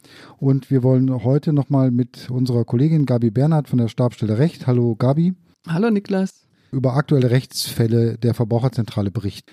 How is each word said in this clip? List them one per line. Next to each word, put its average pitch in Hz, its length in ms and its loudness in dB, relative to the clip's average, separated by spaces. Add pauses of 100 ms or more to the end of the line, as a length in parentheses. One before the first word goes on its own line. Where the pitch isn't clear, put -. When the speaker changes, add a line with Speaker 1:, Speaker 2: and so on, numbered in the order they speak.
(360)
Speaker 1:
Und 135 340 0
wir 131 120 2
wollen 131 420 2
heute 143 300 0
nochmal 135 360 2
mit 123 380 -4
unserer 123 380 0
Kollegin 147 400 2
Gabi 117 240 0
Bernhard 147 380 0
von 127 100 0
der 117 100 0
Stabsstelle 110 480 -2
Recht. 156 300 -2
Hallo 120 280 2
Gabi. 151 380 0 (340)
Speaker 2:
Hallo 170 220 -2
Niklas. 196 560 -2 (260)
Speaker 1:
Über 131 240 -2
aktuelle 135 360 2
Rechtsfälle 117 880 0
der 120 160 0
Verbraucherzentrale 113 760 -2
berichten. 101 420 -8